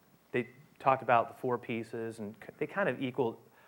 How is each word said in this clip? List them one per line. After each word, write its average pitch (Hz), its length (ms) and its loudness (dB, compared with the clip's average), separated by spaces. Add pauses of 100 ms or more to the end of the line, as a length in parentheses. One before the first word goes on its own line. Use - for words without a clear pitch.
(340)
they 123 160 -2 (280)
talked 131 260 4
about 117 260 6
the - 100 -18
four 123 180 0
pieces, 113 640 -6
and 107 220 -8
c-, - 160 -16
they - 100 -4
kind 196 220 0
of 127 120 -2
equaled 127 360 0 (300)